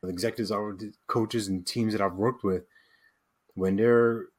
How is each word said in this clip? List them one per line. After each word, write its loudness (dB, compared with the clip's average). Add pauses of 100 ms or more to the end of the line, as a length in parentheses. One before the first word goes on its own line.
the -8
executives -2
are, -4
the -12 (140)
coaches 0
and -2
teams -2
that 0
I've 0
worked 0
with, 0 (920)
when 0
they're 4 (120)